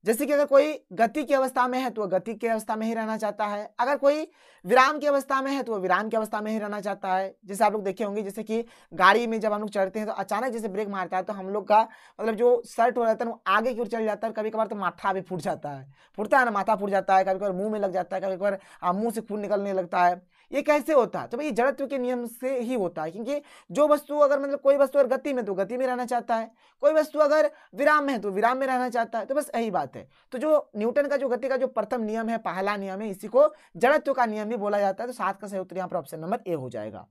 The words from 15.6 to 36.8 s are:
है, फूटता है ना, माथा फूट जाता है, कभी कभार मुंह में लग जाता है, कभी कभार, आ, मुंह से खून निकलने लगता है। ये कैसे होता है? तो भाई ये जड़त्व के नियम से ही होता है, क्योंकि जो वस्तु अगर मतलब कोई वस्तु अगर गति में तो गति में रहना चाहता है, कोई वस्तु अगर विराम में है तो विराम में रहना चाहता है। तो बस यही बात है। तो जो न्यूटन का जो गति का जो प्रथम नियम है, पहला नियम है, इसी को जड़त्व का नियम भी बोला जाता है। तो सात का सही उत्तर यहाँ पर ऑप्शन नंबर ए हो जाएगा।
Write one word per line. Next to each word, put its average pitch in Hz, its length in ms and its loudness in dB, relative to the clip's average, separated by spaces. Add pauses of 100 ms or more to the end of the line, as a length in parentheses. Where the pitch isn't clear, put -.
है, 139 180 -14 (300)
फूटता 214 220 4
है 254 60 4
ना, 233 60 0
माथा 202 240 2
फूट 196 140 -4
जाता 190 280 4
है, 190 60 6
कभी 190 120 2
कभार 196 180 -2
मुंह 202 180 -2
में 214 80 -4
लग 196 140 0
जाता 180 220 -4
है, 185 60 -4
कभी 190 140 -2
कभार, 196 240 -2 (220)
आ, 175 120 0
मुंह 220 180 -2
से 220 100 -6
खून 214 180 -6
निकलने 202 340 -2
लगता 180 300 0
है। 180 180 2 (300)
ये 277 100 0
कैसे 294 320 2
होता 214 260 4
है? 120 80 -8
तो 233 100 -8
भाई 294 80 -4
ये 294 80 -2
जड़त्व 269 340 0
के 269 100 -4
नियम 247 300 -4
से 254 320 -6
ही 233 140 -4
होता 170 300 -2
है, 160 80 -6
क्योंकि 240 300 -6 (280)
जो 277 180 4
वस्तु 294 300 2
अगर 285 220 6
मतलब 277 200 -4
कोई 277 180 6
वस्तु 269 220 4
अगर 262 100 6
गति 269 240 -2
में 247 120 -2
तो 196 80 -4
गति 196 240 -4
में 262 100 0
रहना 247 180 -2
चाहता 240 300 0
है, 226 160 -4 (320)
कोई 302 100 6
वस्तु 302 260 2
अगर 302 300 4 (240)
विराम 294 300 4
में 277 100 -2
है 233 60 -2
तो 202 120 -4
विराम 226 260 2
में 269 100 -2
रहना 254 220 0
चाहता 233 300 -2
है। 202 60 -6
तो 269 100 -4
बस 294 200 -2
यही 226 160 -2
बात 151 240 -4
है। 110 120 -14 (260)
तो 254 40 -6
जो 302 400 2
न्यूटन 247 300 0
का 285 100 0
जो 269 120 -2
गति 240 200 -2
का 262 80 0
जो 254 120 0
प्रथम 240 320 -4
नियम 220 280 -4
है, 226 100 -2
पहला 190 380 -4
नियम 196 240 -8
है, 220 80 -6
इसी 196 180 -10
को 262 200 6 (300)
जड़त्व 277 360 2
का 254 120 2
नियम 214 240 -4
भी 226 80 -4
बोला 208 220 0
जाता 196 240 0
है। 247 40 -8
तो 254 60 -10
सात 196 280 -4
का 214 60 -14
सही 196 120 -6
उत्तर 185 180 -8
यहाँ 180 120 -6
पर 180 80 -4
ऑप्शन 160 220 -8
नंबर 185 280 -4
ए 175 60 -2
हो 131 160 -6
जाएगा। 107 420 -10